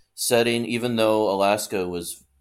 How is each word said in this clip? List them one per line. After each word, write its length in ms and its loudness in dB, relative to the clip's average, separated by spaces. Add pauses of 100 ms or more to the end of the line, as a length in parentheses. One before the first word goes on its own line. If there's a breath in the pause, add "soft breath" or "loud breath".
(140)
setting, 500 0
even 320 -4
though 380 2
Alaska 540 0
was, 360 -8 (160)